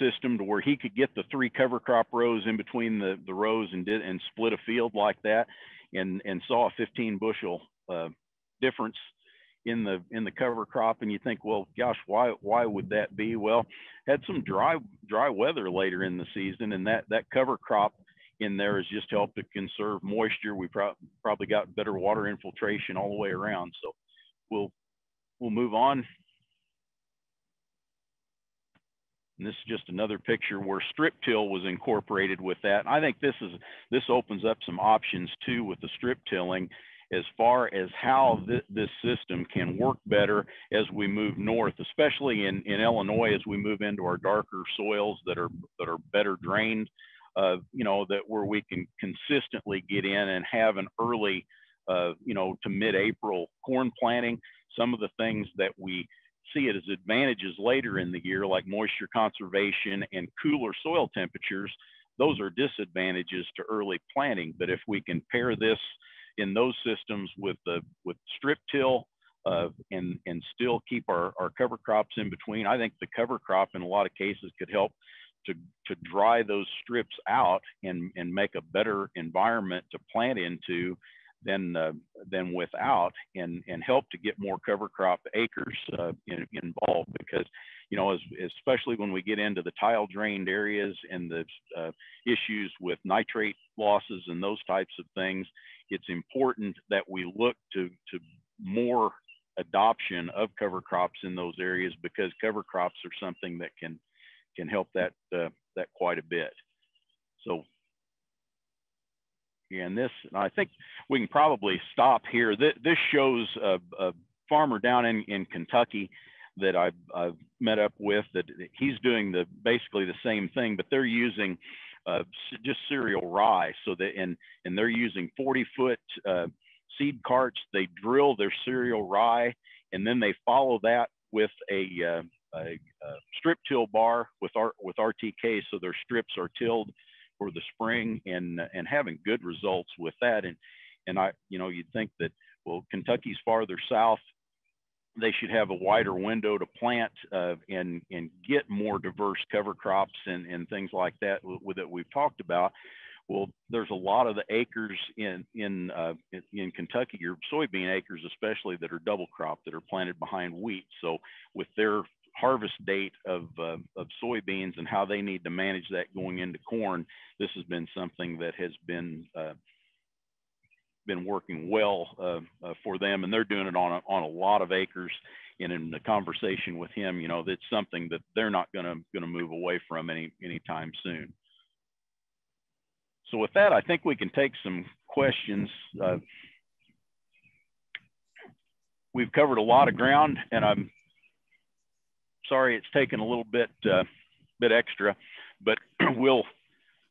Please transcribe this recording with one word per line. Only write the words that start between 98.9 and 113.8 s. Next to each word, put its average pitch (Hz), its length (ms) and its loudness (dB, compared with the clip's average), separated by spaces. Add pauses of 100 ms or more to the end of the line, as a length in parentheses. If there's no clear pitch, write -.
adoption 92 800 2
of 104 200 0
cover 95 240 -4
crops 90 440 -2
in 90 100 -6
those 87 260 -6
areas, 92 320 0 (120)
because 92 260 -4 (100)
cover 107 220 -2
crops 90 320 -2 (100)
are 90 220 -10
something 87 320 -8
that 85 120 -8 (120)
can, 80 160 -10 (580)
can 87 120 -8
help 98 260 -2
that, 90 180 0 (220)
uh, 87 140 -2 (260)
that 92 180 -6
quite 87 280 0
a - 20 -6
bit. 80 300 -4 (920)
So, 85 200 -4 (2000)
yeah, 92 180 -6
and 92 100 -6
this, 123 140 -2 (200)
and 87 60 -12
I 98 140 0
think - 180 -2 (400)
we 135 100 2
can 110 100 0
probably 110 520 4 (140)
stop 123 360 6
here. 117 240 4
Th-, 143 300 4
this 165 140 4 (120)
shows 131 380 4 (140)
a, 98 160 4 (200)